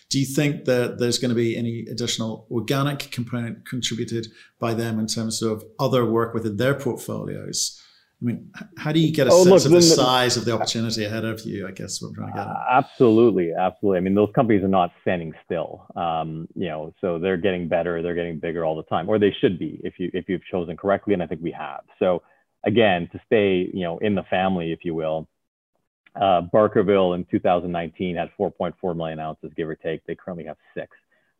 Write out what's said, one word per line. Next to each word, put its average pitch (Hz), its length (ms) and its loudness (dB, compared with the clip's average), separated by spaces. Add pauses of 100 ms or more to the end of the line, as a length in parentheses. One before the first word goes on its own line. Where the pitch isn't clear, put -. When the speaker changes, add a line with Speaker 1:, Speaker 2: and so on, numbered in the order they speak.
Speaker 1:
Do - 80 -2
you 135 80 0
think 143 380 -2
that 123 360 0
there's 120 180 0
gonna 123 180 0
be 113 220 0
any 117 300 -6
additional 113 640 -6
organic 139 600 -2
component 120 560 -8
contributed 117 600 -6 (320)
by 117 140 -2
them 113 240 -2
in 110 100 -2
terms 110 340 -4
of 110 220 -4 (140)
other 127 280 2
work 113 280 0
within 107 220 -4
their 127 180 2
portfolios? 104 1080 -8 (400)
I 120 40 -6
mean, - 300 -6
h-, - 120 -16 (100)
how 151 160 -6
do 160 60 4
you 156 140 4
get 135 140 2
a - 40 6
Speaker 2:
Oh, 180 120 10
Speaker 1:
sense 180 40 10
Speaker 2:
look, 190 80 10
Speaker 1:
of 151 80 8
the 143 60 2 (100)
Speaker 2:
then 165 100 8
the 160 60 8
Speaker 1:
size 127 420 4
of 101 80 -4
the 120 80 0
opportunity 113 500 -2
ahead 110 220 -6
of 110 200 -6
you, 101 220 -8
I 95 40 -12
guess, 98 300 -10
what 110 80 -12
I'm 107 60 -16
trying 107 120 -12
to 101 60 -12
get 104 140 -6
at? - 0 -
Speaker 2:
Uh, - 220 -8
absolutely, 110 840 4
absolutely. 92 440 0
I 87 40 2
mean, 95 140 0
those 104 180 4
companies 107 300 2
are 95 60 0
not 90 220 2 (100)
standing 85 320 -4 (120)
still, 82 500 -6
um, 80 600 -4
you 98 120 -4
know, 78 340 -8
so 85 180 -2
they're 95 180 0
getting 87 300 -2
better, 85 340 -2
they're 85 140 -2
getting 85 240 -4
bigger 82 260 -4
all 78 120 0
the 80 60 -10
time, 92 260 -4
or 107 100 4
they 101 220 4
should 98 180 2
be 80 240 -8
if 90 140 -8
you, 90 160 -4
if 90 160 -6
you've 87 220 -4
chosen 85 260 -6
correctly, 98 360 0
and 90 100 -2
I 80 40 -6
think 80 140 -8
we 82 100 -6
have. 71 300 -12 (180)
So 90 220 2 (440)
again, 101 460 4
to 92 140 -14
stay, 98 480 2
you 95 100 -4
know, 85 140 -4
in 104 180 0
the 87 80 -2
family, 92 480 0
if 82 120 -8
you 85 100 -4
will, 80 340 -4 (880)
uh, 92 280 2 (100)
Barkerville 98 640 4
in 87 100 -6
two 98 140 -2
thousand 90 320 0
nineteen 85 440 -6
had 82 220 -6
four 92 140 -2
point 87 280 -6
four 90 140 -4
million 80 260 -6
ounces, 78 380 -10
give 82 100 -4
or 78 80 -8
take. 80 300 -8
They 85 100 -8
currently 87 300 -12
have 76 120 -14 (180)
six. - 200 -12 (440)